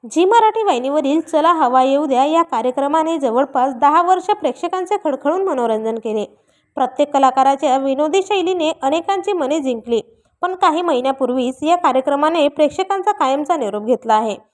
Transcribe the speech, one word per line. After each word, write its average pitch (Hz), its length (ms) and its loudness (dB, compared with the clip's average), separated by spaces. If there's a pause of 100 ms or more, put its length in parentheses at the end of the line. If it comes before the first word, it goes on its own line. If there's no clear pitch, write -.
(120)
झी 330 120 2
मराठी 440 380 2
वाहिनीवरील 285 580 0
चला 320 320 2
हवा 262 300 2
येऊ 277 240 2
द्या 262 180 2
या 330 180 2
कार्यक्रमाने 285 760 -2
जवळपास 262 560 0
दहा 285 280 4
वर्ष 370 240 0
प्रेक्षकांचे 370 800 -2
खळखळून 311 400 -2
मनोरंजन 226 500 -2
केले. 220 300 -4 (500)
प्रत्येक 285 400 -2
कलाकाराच्या 269 640 2
विनोदी 285 460 0
शैलीने 370 500 -2 (100)
अनेकांची 339 500 -2
मने 311 280 -2
जिंकली, 233 400 -2 (420)
पण 370 120 -4
काही 359 280 0
महिन्यापूर्वीच 262 800 -2
या 330 140 2
कार्यक्रमाने 285 720 0
प्रेक्षकांचा 381 640 0
कायमचा 294 440 -2
निरोप 208 260 -4
घेतला 226 320 0
आहे. 214 220 0 (180)